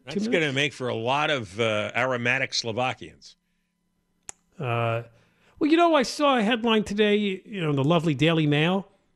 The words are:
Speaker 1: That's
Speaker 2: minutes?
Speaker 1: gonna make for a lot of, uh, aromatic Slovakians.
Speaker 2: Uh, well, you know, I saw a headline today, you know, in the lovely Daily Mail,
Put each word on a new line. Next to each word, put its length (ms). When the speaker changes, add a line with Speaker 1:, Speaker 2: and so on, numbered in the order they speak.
Speaker 1:
That's 80
Speaker 2:
minutes? 60
Speaker 1:
gonna 200
make 200
for 160
a 60
lot 360
of, 300
uh, 340
aromatic 580
Slovakians. 840
Speaker 2:
Uh, 440
well, 120
you 60
know, 180
I 80
saw 360
a 40
headline 420
today, 320
you 160
know, 100
in 60
the 80
lovely 300
Daily 320
Mail, 420